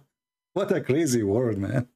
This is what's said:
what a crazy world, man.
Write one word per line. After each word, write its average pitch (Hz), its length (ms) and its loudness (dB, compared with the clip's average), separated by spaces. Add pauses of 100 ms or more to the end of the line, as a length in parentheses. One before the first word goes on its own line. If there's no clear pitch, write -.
(520)
what 196 200 -2
a 156 100 2
crazy 127 400 2
world, 107 340 0
man. 123 400 -2